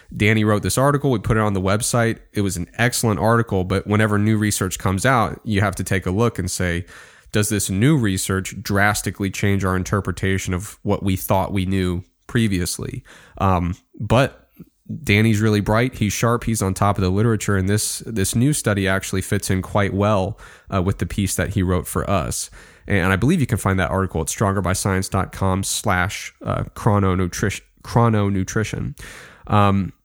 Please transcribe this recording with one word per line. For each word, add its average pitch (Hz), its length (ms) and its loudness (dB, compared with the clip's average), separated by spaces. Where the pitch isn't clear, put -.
Danny 107 300 2
wrote 107 180 2
this 92 140 -2
article. 139 340 2
We 120 80 2
put 110 200 0
it - 20 2
on 104 140 0
the 92 80 -2
website. 110 560 0
It 104 80 0
was 92 160 -2
an 87 180 -6
excellent 113 440 0
article, 107 440 2
but 95 220 -2
whenever 104 320 4
new 107 180 2
research 104 420 0
comes 95 280 0
out, 120 380 0
you 104 180 0
have 98 140 0
to - 60 -4
take 92 220 -2
a 92 60 -2
look 110 280 0
and 90 120 -2
say, 87 340 -2
does 107 160 2
this 101 220 0
new 117 260 4
research 95 680 0
drastically 101 680 0
change 98 340 0
our 92 100 2
interpretation 95 800 -2
of 92 300 -6
what 101 200 -2
we 95 140 0
thought 95 380 -2
we 95 100 0
knew 90 400 0
previously? 101 760 -2
Um, 90 380 0
but 117 460 0
Danny's 107 380 4
really 107 180 2
bright. 110 360 0
He's 104 180 -2
sharp. 117 300 0
He's 110 180 -2
on 95 100 0
top 101 240 2
of 98 80 0
the 92 60 2
literature. 104 480 0
And 92 100 0
this, 104 380 0
this 110 280 -2
new 127 200 2
study 101 340 0
actually 95 320 -2
fits - 300 -2
in 95 100 0
quite 101 320 0
well, 101 460 0
uh, 98 80 2
with 90 160 0
the - 80 -4
piece 95 300 -2
that - 160 -2
he 98 120 0
wrote 90 240 0
for - 220 -4
us. 82 400 -2
And 95 260 2
I 95 40 2
believe 143 220 2
you 135 80 0
can 101 120 0
find 95 200 0
that 90 120 0
article 90 320 -2
at 78 60 -6
strongerbyscience 95 800 0
dot 95 200 -2
com 95 320 -2
slash, 95 720 -2
uh, 95 200 -2
chrononutrition, 95 840 0
chrononutrition. 107 1160 0
Um, 98 460 4